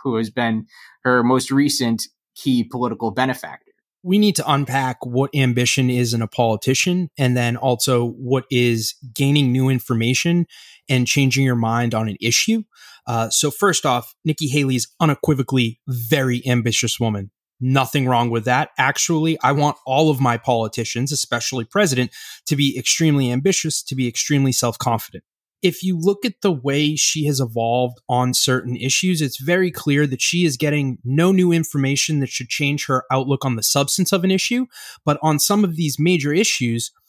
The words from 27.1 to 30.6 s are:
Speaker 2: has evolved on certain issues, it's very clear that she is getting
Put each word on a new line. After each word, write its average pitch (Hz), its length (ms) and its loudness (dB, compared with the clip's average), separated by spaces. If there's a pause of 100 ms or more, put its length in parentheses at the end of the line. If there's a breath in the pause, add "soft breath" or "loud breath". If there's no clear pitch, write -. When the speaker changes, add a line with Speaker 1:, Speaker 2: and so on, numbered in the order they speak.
Speaker 2:
has 143 140 0
evolved 120 580 0 (100)
on 123 280 0
certain 127 400 0
issues, 156 480 0
it's 135 180 -6
very 175 300 0
clear 147 340 0
that 131 160 -4
she 175 240 2
is 139 100 2
getting 143 480 -2